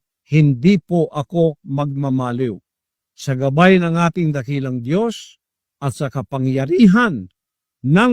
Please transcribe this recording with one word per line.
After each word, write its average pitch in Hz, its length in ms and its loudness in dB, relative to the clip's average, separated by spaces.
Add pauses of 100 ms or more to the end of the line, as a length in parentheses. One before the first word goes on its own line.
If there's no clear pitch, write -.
(280)
hindi 147 480 2
po 165 320 -2
ako 160 560 -2
magmamaliw. 131 880 -4 (640)
Sa - 180 -6
gabay 156 460 4
ng 170 160 -2
ating 170 400 -2
dakilang 131 480 -6
Diyos 208 560 -6 (400)
at 139 160 -6
sa 139 160 -6
kapangyarihan 139 1120 0 (560)
ng 196 320 2